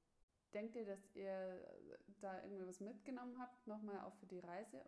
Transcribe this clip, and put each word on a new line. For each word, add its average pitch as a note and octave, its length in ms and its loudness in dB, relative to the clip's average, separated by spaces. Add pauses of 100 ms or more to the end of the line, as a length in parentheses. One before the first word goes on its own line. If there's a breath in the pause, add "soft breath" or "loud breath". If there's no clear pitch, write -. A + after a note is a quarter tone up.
(540)
Denkt A3 220 4
ihr, A3+ 100 4
dass G3 300 -2
ihr, G3 160 2
äh, F#3 640 0 (220)
da F#3+ 240 0
irgendwie F#3+ 240 0
was F#3 140 -2
mitgenommen B3 580 0
habt, B3 260 -4
nochmal G#3+ 360 2
auch F#3+ 160 0
für - 100 -12
die F3+ 120 0
Reise G3 480 -2